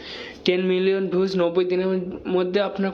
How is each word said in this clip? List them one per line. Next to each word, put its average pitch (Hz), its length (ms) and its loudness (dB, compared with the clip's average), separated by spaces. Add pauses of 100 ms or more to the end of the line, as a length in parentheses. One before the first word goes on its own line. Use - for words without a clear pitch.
(460)
টেন 180 160 2 (100)
মিলিয়ন 190 320 2 (100)
ভিউজ 190 180 2 (100)
নব্বই 175 300 2
দিনের 185 180 0 (460)
মধ্যে 180 240 2 (100)
আপনার 196 240 -2